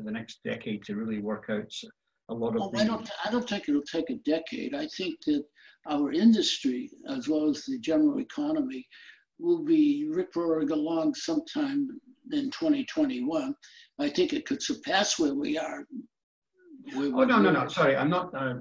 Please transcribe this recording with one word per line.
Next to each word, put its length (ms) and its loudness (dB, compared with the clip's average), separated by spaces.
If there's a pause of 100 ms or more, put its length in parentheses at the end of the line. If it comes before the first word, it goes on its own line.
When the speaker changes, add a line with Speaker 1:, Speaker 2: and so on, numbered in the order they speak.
Speaker 1:
the 80 -6
next 320 -8
decade 420 -6
to 100 -6
really 240 -4
work 300 -4
out 160 -2
s-, 200 -14 (440)
a 40 -6
lot 220 -2
of 80 0
Speaker 2:
Oh, 80 -4
Speaker 1:
the 80 -2
Speaker 2:
I 60 4
don't, 240 -2 (140)
I 60 -2
don't 180 -2
think 220 -4
it'll 140 2
take 260 -4
a 60 -4
decade. 580 -4
I 140 -6 (100)
think 280 -6
that 180 2 (440)
our 240 0
industry, 760 4 (180)
as 200 -6
well 220 2
as 160 -2
the 140 -4
general 400 2
economy, 680 -4 (500)
will 260 0
be 460 4
rip-roaring 600 0
along 420 0
sometime 760 -2 (440)
in 180 0
twenty 360 2
twenty-one. 680 -2 (440)
I 100 0
think 240 2
it 140 -4
could 160 -4
surpass 560 0
where 160 2
we 240 -2
are. 260 -8 (1080)
Where 200 0
Speaker 1:
Oh, 60 2
Speaker 2:
we 60 8
Speaker 1:
no, 140 6
no, 100 8
Speaker 2:
were. 20 6
Speaker 1:
no! 160 2
Sorry, 280 4
I'm 140 2
not, 240 0
uh, 280 -4